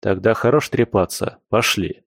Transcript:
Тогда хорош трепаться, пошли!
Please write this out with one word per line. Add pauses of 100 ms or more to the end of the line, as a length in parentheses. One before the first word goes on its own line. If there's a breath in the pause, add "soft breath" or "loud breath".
Тогда
хорош
трепаться, (100)
пошли!